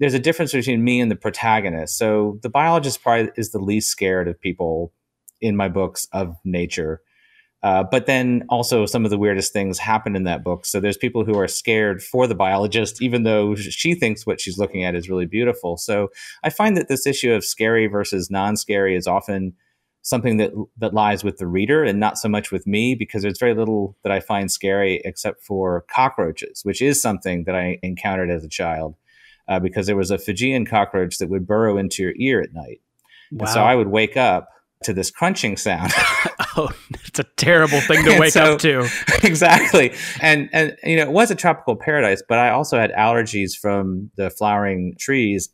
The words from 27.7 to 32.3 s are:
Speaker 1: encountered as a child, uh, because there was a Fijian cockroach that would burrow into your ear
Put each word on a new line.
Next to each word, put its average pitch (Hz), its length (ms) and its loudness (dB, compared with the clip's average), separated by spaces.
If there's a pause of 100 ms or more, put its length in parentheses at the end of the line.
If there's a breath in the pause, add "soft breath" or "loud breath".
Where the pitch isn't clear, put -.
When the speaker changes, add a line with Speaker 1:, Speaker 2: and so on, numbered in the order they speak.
Speaker 1:
encountered 92 480 -4
as 82 140 -4
a 78 40 -14
child, 80 460 -6 (540 soft breath)
uh, 92 100 0
because 92 300 -2
there 104 80 0
was 95 160 0
a 95 60 0
Fijian 120 460 -2
cockroach 92 540 0
that 92 100 -4
would 92 180 -4
burrow 107 300 2
into 98 280 -2
your 90 140 -2
ear 123 220 2